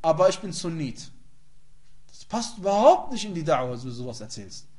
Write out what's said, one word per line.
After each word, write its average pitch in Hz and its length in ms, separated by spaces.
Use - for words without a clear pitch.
aber 285 280
ich - 100
bin 185 140
Sunnit." 160 580
Das - 160
passt - 360
überhaupt 247 520
nicht 220 140
in 208 80
die 165 100
Da'wah, 127 300
wenn 117 80
du 127 100
sowas 120 300
erzählst. 101 460